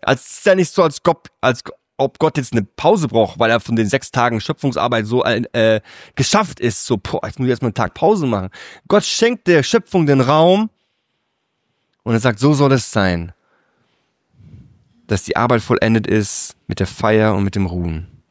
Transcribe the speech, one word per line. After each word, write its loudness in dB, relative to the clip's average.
Also 0
es -14
ist -10
ja 6
nicht 0
so, 2
als 0
ob, -2
als -2
ob -4
Gott 0
jetzt -6
eine 0
Pause 0
braucht, 0
weil 2
er 2
von -4
den 0
sechs -2
Tagen 0
Schöpfungsarbeit -2
so, 0
äh, 0
geschafft 0
ist, -2
so, 0
„Boah, -6
jetzt -10
muss -2
ich 0
erstmal -2
einen -4
Tag -2
Pause 0
machen.“ -2
Gott 2
schenkt -2
der 4
Schöpfung 0
den 4
Raum 4
und -2
er 2
sagt, -2
„So 4
soll 2
es 0
sein, -2
dass -2
die -4
Arbeit 2
vollendet 0
ist -2
mit -6
der -2
Feier 2
und 0
mit -4
dem 0
Ruhen.“ -6